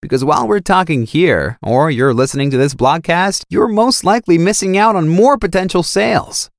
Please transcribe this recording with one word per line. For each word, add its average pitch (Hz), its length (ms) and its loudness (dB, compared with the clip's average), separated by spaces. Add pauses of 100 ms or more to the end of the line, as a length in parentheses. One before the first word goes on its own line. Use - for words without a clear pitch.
Because 131 240 -2
while 151 200 0
we're 208 140 0
talking 170 460 0
here, 120 580 0
or 131 260 0
you're 131 240 0
listening 139 380 0
to 135 60 -2
this 135 180 0
blogcast, 170 760 -2
you're 220 200 0
most 220 340 0
likely 190 340 2
missing 190 400 0
out 214 200 2
on 160 100 0
more 220 300 4
potential 185 460 -2
sales. - 760 -2